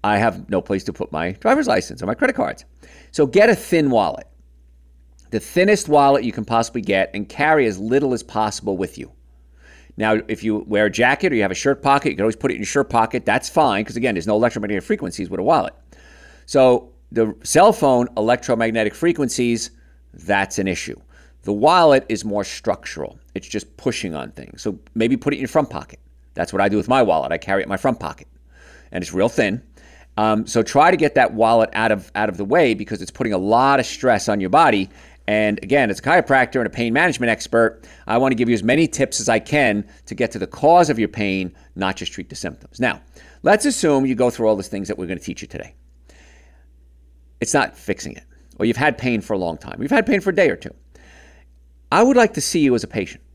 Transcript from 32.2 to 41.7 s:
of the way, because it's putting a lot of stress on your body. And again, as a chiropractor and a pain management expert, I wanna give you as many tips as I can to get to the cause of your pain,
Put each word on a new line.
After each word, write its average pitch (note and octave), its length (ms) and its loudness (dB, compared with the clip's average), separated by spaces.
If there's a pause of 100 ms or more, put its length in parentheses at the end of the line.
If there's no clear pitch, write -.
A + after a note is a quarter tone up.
of F2+ 100 -8
the G2+ 60 -4
way, B2+ 300 2
because G#2+ 280 -10
it's F#2 80 -14
putting A2+ 220 -4
a F#2 60 0
lot A#2+ 400 2
of B2 80 -2
stress A#2 420 0
on G#2 120 0
your F#2 100 -4
body. A2+ 380 4 (400)
And G#2+ 340 0
again, A#2+ 280 2
as F#2+ 80 -4
a - 40 -18
chiropractor C#3 540 2
and A#2 100 0
a - 40 -6
pain A#2 240 -4
management C#3+ 340 0
expert, A2+ 540 0 (240)
I A2+ 100 0
wanna C3 200 2
give A2+ 120 0
you A#2+ 60 4
as G2+ 80 -2
many C#3 240 2
tips - 340 -4
as - 80 -4
I A2+ 120 2
can A2 440 0 (220)
to - 80 -12
get A2+ 160 -2
to A2+ 80 -12
the F#2+ 80 -6
cause E3 420 4
of A#2+ 100 -2
your G#2+ 100 0
pain, F#2+ 440 -4 (220)